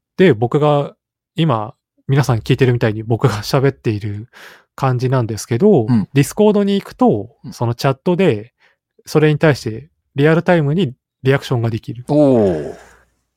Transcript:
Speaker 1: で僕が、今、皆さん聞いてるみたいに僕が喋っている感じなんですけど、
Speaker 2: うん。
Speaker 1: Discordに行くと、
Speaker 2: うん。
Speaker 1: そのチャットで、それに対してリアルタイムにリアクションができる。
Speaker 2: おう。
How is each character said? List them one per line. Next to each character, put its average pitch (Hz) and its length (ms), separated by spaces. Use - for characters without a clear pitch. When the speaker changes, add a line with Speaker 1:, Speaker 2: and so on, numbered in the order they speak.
Speaker 1:
で 185 160
僕 117 260
が、 143 380
今、 117 400
皆 135 160
さ 127 100
ん 110 40
聞 - 160
い - 20
て 135 80
る 127 80
み 120 60
た 120 100
い 107 60
に 110 80
僕 113 260
が 104 140
喋 135 280
っ - 40
て - 160
い 104 100
る 104 280
感 131 240
じ 123 120
な 131 120
ん 113 40
で 107 100
す - 100
け 123 120
ど、 185 240
Speaker 2:
う 110 100
ん。 110 220
Speaker 1:
Discord 202 480
に 196 180
行 - 80
く - 60
と、 117 500
Speaker 2:
う 143 60
ん。 - 20
Speaker 1:
そ 123 140
の 117 80
チ - 120
ャ 135 60
ッ - 100
ト 180 140
で、 123 380
そ - 160
れ 151 120
に 147 60
対 151 180
し - 40
て 117 300
リ 139 140
ア 160 60
ル 170 80
タ 180 140
イ 160 60
ム 143 120
に 160 200
リ 131 100
ア 139 40
ク - 60
シ - 80
ョ 131 40
ン 117 40
が 117 80
で 110 120
き - 120
る。 117 160
Speaker 2:
お 269 380
う。 - 320